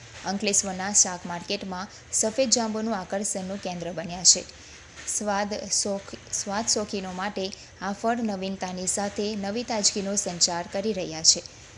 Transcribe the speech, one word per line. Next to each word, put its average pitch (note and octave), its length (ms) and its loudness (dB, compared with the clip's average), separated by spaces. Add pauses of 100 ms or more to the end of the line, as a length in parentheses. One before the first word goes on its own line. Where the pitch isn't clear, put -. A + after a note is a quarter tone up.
(260)
અંકલેશ્વરના G3 680 0
શાક F#3 320 4
માર્કેટમાં F#3 640 -4 (240)
સફેદ A3 380 4
જાંબુનું A3 480 2
આકર્ષણનું G3 600 -2
કેન્દ્ર F3 340 -4
બન્યા F3 320 -6
છે. F3 200 8 (640)
સ્વાદ G#3 440 0 (200)
શોખ-, - 480 0 (140)
સ્વાદ G#3 340 0
શોખીનો G3+ 460 0
માટે F#3+ 320 -2 (360)
આ G3 120 -2
ફળ A#3 280 2
નવીનતાની F#3+ 680 -2
સાથે G#3 480 0
નવી G3+ 280 -2
તાજગીનો G#3 520 2
સંચાર F3 520 0
કરી G3+ 260 0
રહ્યા D#3+ 300 -4
છે. - 180 8 (360)